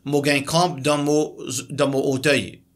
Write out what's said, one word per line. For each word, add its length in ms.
moi 160
gagne 240
crampe 380
dans 160
mon, 360
dans 180
mon 160
auteuil, 560